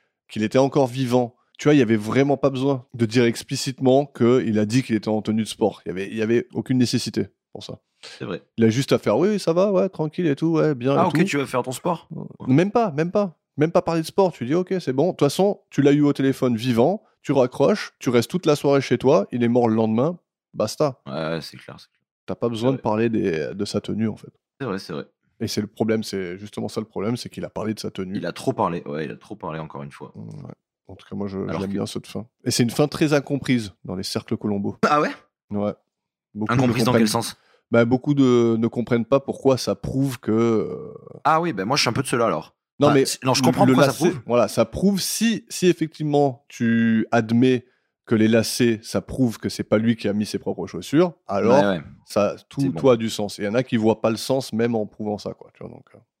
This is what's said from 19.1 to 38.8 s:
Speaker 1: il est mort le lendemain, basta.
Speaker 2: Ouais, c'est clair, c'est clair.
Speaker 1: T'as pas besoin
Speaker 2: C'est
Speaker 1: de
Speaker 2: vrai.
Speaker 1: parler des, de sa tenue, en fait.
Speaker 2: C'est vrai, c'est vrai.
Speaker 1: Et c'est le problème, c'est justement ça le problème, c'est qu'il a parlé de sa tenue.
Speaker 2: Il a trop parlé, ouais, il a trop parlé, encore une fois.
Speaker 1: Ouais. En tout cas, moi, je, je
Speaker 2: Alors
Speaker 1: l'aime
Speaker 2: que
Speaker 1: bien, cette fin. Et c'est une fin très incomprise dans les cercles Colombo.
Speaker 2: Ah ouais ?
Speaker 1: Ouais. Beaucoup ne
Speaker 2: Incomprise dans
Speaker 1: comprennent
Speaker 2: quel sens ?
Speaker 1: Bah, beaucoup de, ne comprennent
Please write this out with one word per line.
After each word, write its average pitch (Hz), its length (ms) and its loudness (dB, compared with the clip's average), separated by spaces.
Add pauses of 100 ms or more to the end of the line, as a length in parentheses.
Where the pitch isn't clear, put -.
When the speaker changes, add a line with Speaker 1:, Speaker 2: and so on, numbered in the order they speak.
Speaker 1:
il 120 120 0
est 117 40 4
mort 120 220 4
le 110 60 2
lendemain, 113 420 0 (380)
basta. 123 500 -2
Speaker 2:
Ouais, 80 360 -6
c'est - 160 -18
clair, - 220 -20
c'est - 100 -20
clair. - 120 -20 (240)
Speaker 1:
T'as 95 80 -8
pas 120 160 -2
besoin 117 220 0
Speaker 2:
C'est 131 60 -2
Speaker 1:
de - 0 -
Speaker 2:
vrai. - 40 -12
Speaker 1:
parler 113 280 0
des, 92 440 -2
de 101 120 -6
sa 104 160 -4
tenue, 107 260 -4
en 101 80 -6
fait. - 160 -20 (280)
Speaker 2:
C'est 139 60 -8
vrai, 98 140 -6
c'est - 140 -12
vrai. 71 120 -8 (340)
Speaker 1:
Et 110 80 -4
c'est - 140 -4
le 101 60 -8
problème, 110 360 -2
c'est 95 360 -8
justement 107 300 -10
ça - 120 -8
le 104 60 -12
problème, 110 300 -4
c'est - 120 -12
qu'il 90 160 -10
a - 60 -14
parlé 101 240 -6
de - 40 -12
sa 101 120 -10
tenue. 95 240 -10
Speaker 2:
Il 87 100 -6
a 85 60 -6
trop - 220 -4
parlé, 87 340 -2
ouais, 76 180 -6
il 62 60 -10
a - 40 -14
trop - 200 -18
parlé, 80 240 -10
encore 76 240 -12
une 71 80 -16
fois. - 240 -18
Speaker 1:
Ouais. 104 80 -16 (640)
En 98 80 -20
tout - 140 -20
cas, 101 60 -12
moi, 101 120 -6
je, 98 100 -8
je 98 60 -6
Speaker 2:
Alors 95 180 -6
Speaker 1:
l'aime 95 80 -6
Speaker 2:
que 98 60 -6
Speaker 1:
bien, 101 100 -4
cette - 220 -10
fin. 104 200 -12 (160)
Et 127 80 -2
c'est 127 120 0
une 117 60 2
fin 147 180 0
très 151 260 0
incomprise 131 580 -2 (140)
dans 92 100 -8
les 95 80 -6
cercles - 320 -6
Colombo. 104 400 -4 (120)
Speaker 2:
Ah 147 120 2
ouais ? 196 120 0 (380)
Speaker 1:
Ouais. 208 240 -2 (600)
Beaucoup 107 200 -4
ne 123 60 2
Speaker 2:
Incomprise 120 240 2
dans 123 80 2
Speaker 1:
comprennent 117 120 4
Speaker 2:
quel 107 60 2
sens ? 113 280 -4 (340)
Speaker 1:
Bah, 117 140 6
beaucoup 127 280 0
de, 120 460 4
ne 117 80 0
comprennent 117 380 -2